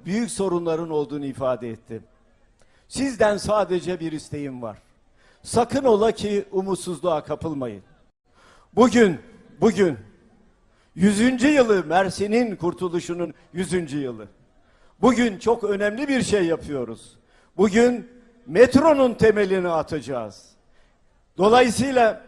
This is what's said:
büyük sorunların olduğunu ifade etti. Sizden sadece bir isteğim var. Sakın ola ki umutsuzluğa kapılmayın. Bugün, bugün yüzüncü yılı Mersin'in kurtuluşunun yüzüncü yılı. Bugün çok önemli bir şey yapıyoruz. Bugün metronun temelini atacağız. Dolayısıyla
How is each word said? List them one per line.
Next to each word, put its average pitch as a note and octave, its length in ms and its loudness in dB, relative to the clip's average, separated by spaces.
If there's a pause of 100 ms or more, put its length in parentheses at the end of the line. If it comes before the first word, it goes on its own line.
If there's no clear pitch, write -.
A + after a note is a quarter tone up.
büyük G3 260 -4
sorunların E3+ 580 -4
olduğunu D3 360 -4
ifade B2+ 440 -4
etti. A2 320 -14 (880)
Sizden A3+ 500 0
sadece F3+ 600 -4
bir D#3+ 120 -8
isteğim C#3+ 500 -12
var. G#2+ 160 -12 (680)
Sakın A#3+ 400 -2
ola A3 280 4
ki G3+ 400 -4
umutsuzluğa F3+ 720 -4
kapılmayın. C#3 600 -8 (920)
Bugün, G#3+ 460 4 (420)
bugün F3 380 2 (960)
yüzüncü A3 520 2
yılı A#3 380 4
Mersin'in G3 680 0
kurtuluşunun E3+ 760 -6 (200)
yüzüncü E3 440 -4
yılı. A#2+ 300 -8 (760)
Bugün A#3 380 2
çok A#3 240 -2
önemli G#3 440 -2
bir C4 160 0
şey G3 220 0
yapıyoruz. C3 720 -6 (400)
Bugün A3+ 540 2 (360)
metronun C4 640 4
temelini F#3+ 560 2
atacağız. C3+ 760 -6 (920)
Dolayısıyla A#3+ 920 2